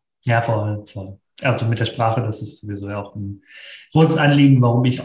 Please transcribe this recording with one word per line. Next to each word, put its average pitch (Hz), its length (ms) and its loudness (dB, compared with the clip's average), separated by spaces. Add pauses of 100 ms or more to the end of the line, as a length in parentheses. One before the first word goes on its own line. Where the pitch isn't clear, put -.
(220)
Ja, 117 200 0
voll, 107 440 -4
voll. 98 320 -16 (240)
Also 120 240 -2
mit 113 140 -2
der 110 60 -2
Sprache, 113 340 -2
das 104 220 -6
ist - 180 -16
sowieso 101 300 -10
ja 101 120 -8
auch - 140 -18
ein 101 240 -12 (520)
großes 160 260 4
Anliegen, 139 420 6
warum 123 240 2
ich 127 200 0